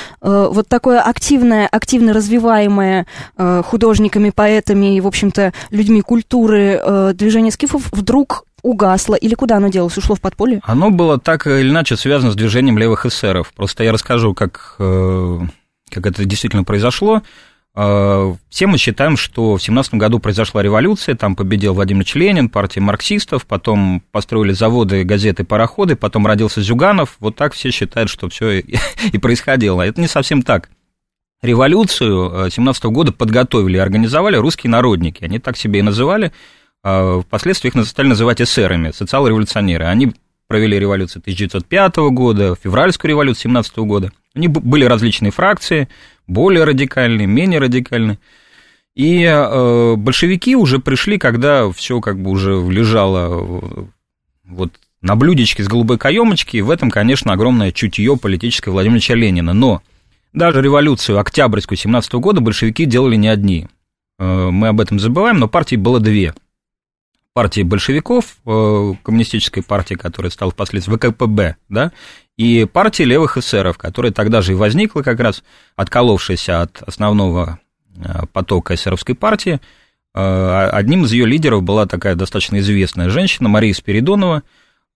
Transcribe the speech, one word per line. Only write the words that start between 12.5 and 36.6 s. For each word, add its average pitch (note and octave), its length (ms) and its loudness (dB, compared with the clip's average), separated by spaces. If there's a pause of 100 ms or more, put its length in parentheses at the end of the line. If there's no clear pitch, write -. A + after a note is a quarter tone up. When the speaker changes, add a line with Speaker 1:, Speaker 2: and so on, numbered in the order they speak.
Speaker 2:
левых A2+ 300 0
эсеров. F#2+ 480 -2
Просто G2+ 280 -6
я A2+ 100 2
расскажу, A2 420 0
как, - 440 -8
э, F#2 600 0 (500)
как F#2 160 -6
это G2+ 200 -4
действительно G2+ 380 -2
произошло. B2 580 0 (560)
Э, G2+ 560 0 (140)
все - 180 -2
мы F#3 120 2
считаем, C3+ 400 0
что A2 380 -2
в F#2 60 -4
семнадцатом A#2 360 -2
году A2 200 2
произошла G#2+ 440 -2
революция, B2+ 520 0
там G2+ 220 -2
победил G2 380 0
Владимир G2 260 0
Ильич - 140 -4
Ленин, E3 340 2
партия G2+ 320 -4
марксистов, G#2 680 -2
потом G2 560 -2 (100)
построили G#2+ 400 0
заводы, G2 520 2
газеты, G2 400 0
пароходы, A#2 500 0
потом G#2 320 0
родился G#2+ 360 0
Зюганов. C#3+ 580 0
Вот G#2+ 160 -6
так D3 160 -2
все - 180 -6
считают, A2+ 380 -4
что - 220 -10
всё A2+ 200 -4
и, F#2+ 260 -4 (180)
<laughs> A3 180 -4
и G#3+ 60 0
происходило. A#2 640 0
Это G#2+ 180 -2
не E3+ 80 0
совсем C#3 340 0
так. - 280 -2 (720)
Революцию, A#2 1040 0
э, F#2 40 -4
семнадцатого B2 400 -2
года C#3 220 0
подготовили A2 640 0
и F#2+ 40 2
организовали A2+ 560 0
русские C3 340 0
народники. G#2+ 520 0
Они F#2 160 -6
так B2+ 200 -8
себя G2+ 220 -2
и - 20 2
называли. C#3 500 0 (500)